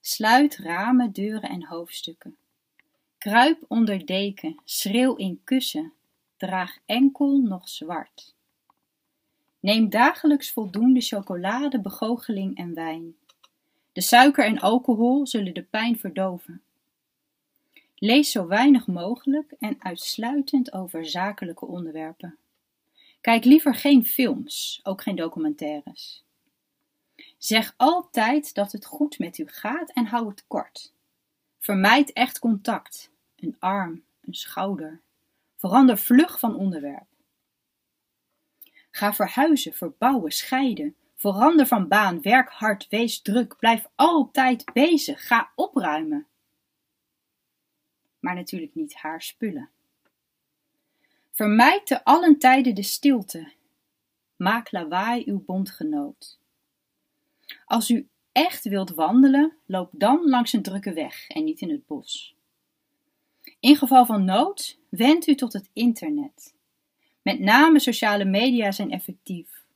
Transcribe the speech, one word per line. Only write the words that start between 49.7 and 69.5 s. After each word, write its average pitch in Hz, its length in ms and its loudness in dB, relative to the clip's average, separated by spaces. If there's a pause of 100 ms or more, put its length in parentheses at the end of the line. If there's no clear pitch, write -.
Vermijd 226 540 4
te - 180 -2
allen 320 360 6
tijden 254 360 4
de 196 80 -6
stilte. 196 680 -4 (840)
Maak 220 360 -4
lawaai 190 540 -4
uw 196 200 -6
bondgenoot. 190 920 -8 (1300)
Als 226 240 -2
u 233 180 0 (240)
echt 330 320 0
wilt 196 260 -4
wandelen, 262 760 4
loop 185 280 -6
dan 277 360 2
langs 240 240 0
een 214 80 0
drukke 196 320 -8
weg - 340 -10
en - 160 -6
niet - 180 -6
in 180 80 -8
het 147 180 -8
bos. - 480 -14 (1200)
In 277 160 8
geval 262 300 6
van 208 200 0
nood, 247 540 -2 (100)
wend 277 380 2
u 294 80 4
tot 247 180 -6
het 196 200 -12
internet. 165 800 -4 (680)
Met 196 180 -2
name 277 400 6
sociale 208 460 0
media 214 460 0
zijn 202 200 -6
effectief. - 720 -12 (120)